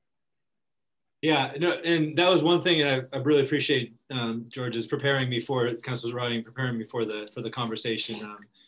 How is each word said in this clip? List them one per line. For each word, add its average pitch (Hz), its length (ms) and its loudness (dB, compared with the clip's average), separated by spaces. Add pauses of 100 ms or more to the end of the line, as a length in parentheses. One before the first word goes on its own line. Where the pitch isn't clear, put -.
(1200)
Yeah, 147 360 2
no, 170 140 2
and 160 460 0
that 180 100 4
was 175 140 6
one 165 200 4
thing, 165 200 4
and 131 300 0
I, 139 40 -8
I 131 40 -4
really 143 240 6
appreciate, 135 500 0 (160)
um, 117 380 -4
George's 117 380 -6
preparing 135 440 0
me 120 100 -2
for, 120 360 0
Councilor 120 380 -6
Rotting 120 300 -2
preparing 127 340 -4
me 110 60 -6
for 113 220 -4
the, 107 260 -8
for 127 80 -8
the 113 100 -6
conversation. 113 720 -4
Um, 104 180 -14 (280)